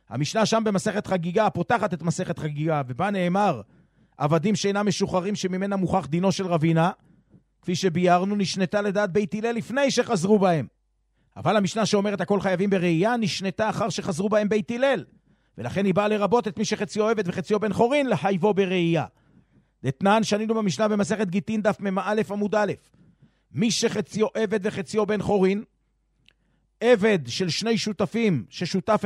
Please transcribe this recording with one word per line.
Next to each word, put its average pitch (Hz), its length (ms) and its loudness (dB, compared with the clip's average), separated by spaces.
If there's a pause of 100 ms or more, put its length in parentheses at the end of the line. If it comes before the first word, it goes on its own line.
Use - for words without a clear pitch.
המשנה 147 360 0
שם 220 180 2
במסכת 208 440 -2
חגיגה, 180 380 0
הפותחת 180 480 0
את 160 100 -6
מסכת 170 360 -4
חגיגה, 151 480 -2
ובה 127 220 -4
נאמר, 180 520 0 (560)
"עבדים 160 380 2
שאינם 202 320 0
משוחררים", 185 480 -2
שממנה 190 400 -4
מוכח 180 300 0
דינו 175 260 0
של 190 160 -2
רבינא, 165 420 2 (720)
כפי 175 140 -2
שביארנו, 180 600 2
נשנתה 196 460 -2
לדעת 208 300 0
בית 208 220 0
הלל 226 220 -2
לפני 240 360 0
שחזרו 202 480 2
בהם. 170 280 2 (720)
אבל 175 200 2
המשנה 202 280 0
שאומרת 202 360 0
"הכל 196 200 0
חייבים 190 280 0
בראייה", 185 480 2
נשנתה 202 520 -2
אחר 190 200 -2
שחזרו 190 400 -4
בהם 208 200 2
בית 214 220 0
הלל, 240 320 0 (540)
ולכן 131 280 -2
היא 185 80 4
באה 202 140 2
לרבות 214 400 2
את 175 100 -8
מי 220 80 -2
שחציו 208 440 -2
עבד 214 180 0
וחציו 196 320 -2
בן 202 140 -2
חורין, 262 360 2
לחייבו 196 440 0
בראייה. 175 520 0 (800)
דתנן, 196 400 2
שנינו 214 320 0
במשנה 214 320 0
במסכת 208 400 0
גיטין, 208 340 -2
דף 202 180 0
מ"א 196 340 -2 (180)
עמוד 208 240 -2
א, 208 100 2 (840)
"מי 196 200 0
שחציו 208 640 -2
עבד 214 300 -2
וחציו 208 420 -2
בן 202 160 -2
חורין", 196 420 0 (1160)
עבד 220 460 4
של 180 220 -4
שני 220 280 -2
שותפים, 202 720 0
ששותף 190 560 0